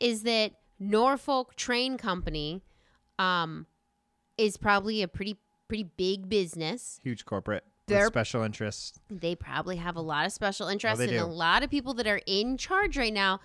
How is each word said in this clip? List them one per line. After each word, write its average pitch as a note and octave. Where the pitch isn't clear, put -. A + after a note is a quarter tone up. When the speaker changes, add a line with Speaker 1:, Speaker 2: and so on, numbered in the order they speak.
Speaker 1:
is A3+
that A3
Norfolk B3+
Train B3+
Company, E3+
um, E3
is G#3+
probably G#3
a F3+
pretty, G3+
pretty G#3+
big F#3+
business. F3+
Speaker 2:
Huge A#2+
corporate G2+
Speaker 1:
They're G2+
Speaker 2:
with A2+
special A2+
interests. G#2+
Speaker 1:
They F3
probably D#3+
have F3
a E3+
lot D#3
of G3
special G3
interests G#3+
Speaker 2:
Oh, B3
they A#3
Speaker 1:
and A3
Speaker 2:
do. -
Speaker 1:
a -
lot F3
of C#4+
people C4+
that A3+
are G#3
in A3
charge F#4
right A#3
now, G3